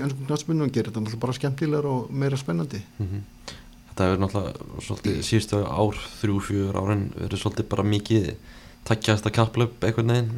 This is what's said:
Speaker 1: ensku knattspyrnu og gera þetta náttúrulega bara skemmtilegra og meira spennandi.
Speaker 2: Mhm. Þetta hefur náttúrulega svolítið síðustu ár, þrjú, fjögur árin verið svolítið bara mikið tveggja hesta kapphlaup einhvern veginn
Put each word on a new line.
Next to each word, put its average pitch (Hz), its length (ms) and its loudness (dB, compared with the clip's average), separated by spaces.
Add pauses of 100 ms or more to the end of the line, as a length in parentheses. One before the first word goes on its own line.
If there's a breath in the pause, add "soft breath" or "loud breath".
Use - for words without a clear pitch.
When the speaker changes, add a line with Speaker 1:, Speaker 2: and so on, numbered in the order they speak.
Speaker 1:
ensku 135 240 -4
knattspyrnu 151 400 0
og 135 80 0
gera 110 160 0
þetta 110 140 -4
náttúrulega 110 160 -6
bara 123 140 -2
skemmtilegra 147 520 0
og 127 260 0
meira 139 260 0
spennandi. 156 440 -2 (160)
Speaker 2:
Mhm. 98 240 -4 (640 loud breath)
Þetta - 220 0
hefur 92 160 4
náttúrulega 95 580 -4
svolítið - 400 -2
síðustu 104 420 2
ár, 104 320 0 (220)
þrjú, 101 240 2
fjögur 98 400 0
árin 101 320 2
verið - 300 -4
svolítið - 260 -2
bara - 140 0
mikið 104 480 4 (540 loud breath)
tveggja 113 280 4
hesta 104 160 2
kapphlaup 113 540 2
einhvern 113 260 2
veginn 120 280 2